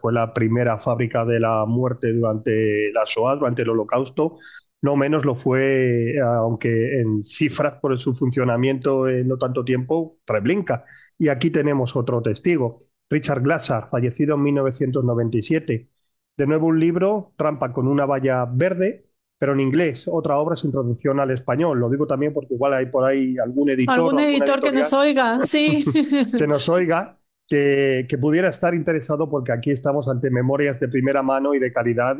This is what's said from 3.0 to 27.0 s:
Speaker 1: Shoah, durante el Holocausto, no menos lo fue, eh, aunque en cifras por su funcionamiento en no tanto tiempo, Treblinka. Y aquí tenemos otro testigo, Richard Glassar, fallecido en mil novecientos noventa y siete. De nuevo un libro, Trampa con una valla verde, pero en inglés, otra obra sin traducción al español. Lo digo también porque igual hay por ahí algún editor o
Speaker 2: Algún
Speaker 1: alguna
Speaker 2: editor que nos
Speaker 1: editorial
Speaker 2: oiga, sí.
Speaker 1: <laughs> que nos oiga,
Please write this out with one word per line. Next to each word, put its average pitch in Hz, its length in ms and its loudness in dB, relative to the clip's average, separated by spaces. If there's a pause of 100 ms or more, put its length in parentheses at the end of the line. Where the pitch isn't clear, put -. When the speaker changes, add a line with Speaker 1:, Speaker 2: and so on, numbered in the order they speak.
Speaker 1:
Shoah, 120 300 0
durante 131 260 -2
el 113 80 -2
Holocausto, 131 680 -2 (440)
no 143 140 2
menos 143 280 0
lo 135 120 0
fue, 131 800 2
eh, 147 40 -2
aunque 117 800 0
en 107 260 0
cifras 147 540 -2
por 131 200 0
su 127 160 -2
funcionamiento 131 920 0
en 127 200 0
no 131 100 0
tanto 127 260 -2
tiempo, 131 640 -4
Treblinka. 127 580 -2 (340)
Y 156 120 2
aquí 139 200 0
tenemos 143 460 0
otro 120 260 -2
testigo, 120 680 -2 (220)
Richard 147 320 -2
Glassar, 139 480 -2
fallecido 135 460 0
en 143 80 0
mil 143 120 2
novecientos 131 500 -2
noventa 117 320 0
y 107 60 -2
siete. 147 460 -2 (460)
De 143 100 -2
nuevo 156 220 2
un 160 100 4
libro, 180 600 0
Trampa 139 340 -2
con 123 160 -2
una 143 180 2
valla 131 380 0
verde, 156 600 -2 (320)
pero 139 160 0
en 139 80 0
inglés, 139 500 0
otra 156 260 0
obra 156 200 -2
sin 147 140 -4
traducción 135 500 -2
al 135 100 0
español. 131 480 -2
Lo 120 100 0
digo 139 160 0
también 147 280 -2
porque 143 220 -6
igual 139 180 0
hay 131 140 0
por 127 180 0
ahí 131 320 0
algún 127 320 0
editor 131 240 2
o - 0 -
Speaker 2:
Algún 262 260 2
Speaker 1:
alguna 294 100 2
Speaker 2:
editor 277 320 2
que 285 120 0
nos 294 180 2
Speaker 1:
editorial 277 160 4
Speaker 2:
oiga, 262 360 2
sí. 302 420 2
Speaker 1:
<laughs> 269 520 0
que 151 100 2
nos 143 200 0
oiga, 175 500 0 (300)